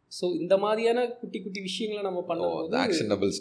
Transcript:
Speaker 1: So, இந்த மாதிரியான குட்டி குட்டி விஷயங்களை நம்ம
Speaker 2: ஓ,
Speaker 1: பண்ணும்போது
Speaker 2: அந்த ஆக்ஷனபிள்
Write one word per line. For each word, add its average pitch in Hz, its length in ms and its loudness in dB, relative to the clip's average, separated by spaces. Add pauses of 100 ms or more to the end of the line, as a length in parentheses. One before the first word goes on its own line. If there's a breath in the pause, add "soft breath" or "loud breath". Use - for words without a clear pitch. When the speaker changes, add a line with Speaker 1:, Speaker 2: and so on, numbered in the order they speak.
Speaker 1:
So, - 220 -4
இந்த 175 260 2
மாதிரியான 226 520 4
குட்டி 208 340 -8
குட்டி 202 180 -8
விஷயங்களை 202 500 -4
நம்ம 180 180 -2
Speaker 2:
ஓ, - 0 -
Speaker 1:
பண்ணும்போது 170 360 0
Speaker 2:
அந்த - 120 -2
ஆக்ஷனபிள் 104 640 2